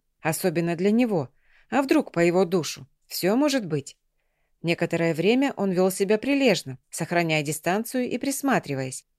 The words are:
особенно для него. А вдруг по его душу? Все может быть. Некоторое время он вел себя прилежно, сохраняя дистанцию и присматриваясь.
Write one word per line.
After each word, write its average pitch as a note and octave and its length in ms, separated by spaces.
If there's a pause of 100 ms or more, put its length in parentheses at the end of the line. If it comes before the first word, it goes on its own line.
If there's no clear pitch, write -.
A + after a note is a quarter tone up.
(220)
особенно E3+ 540
для F#3+ 160
него. G#3+ 380 (440)
А C#4 80
вдруг D4 300
по E3+ 80
его F3 260
душу? E3 420 (200)
Все F#3+ 280
может C4+ 300
быть. D3 320 (640)
Некоторое E3 540
время A#3+ 420
он G3 140
вел F#3 180
себя G3+ 300
прилежно, B3 580 (140)
сохраняя E3 500
дистанцию G3 680
и A#3+ 120
присматриваясь. E3+ 880 (140)